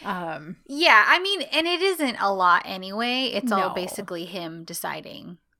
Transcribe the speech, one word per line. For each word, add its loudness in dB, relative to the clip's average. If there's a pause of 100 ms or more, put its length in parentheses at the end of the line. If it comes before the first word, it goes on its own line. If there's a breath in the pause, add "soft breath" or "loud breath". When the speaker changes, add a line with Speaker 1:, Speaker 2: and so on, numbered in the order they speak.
Speaker 1:
um, -8 (100)
Speaker 2:
Yeah, 6
I 6
mean, -2
and 0
it 0
isn't 0
a 2
lot 6
anyway. -4
It's -2
all 2
Speaker 1:
No. -6
Speaker 2:
basically -6
him -10
deciding -10 (220)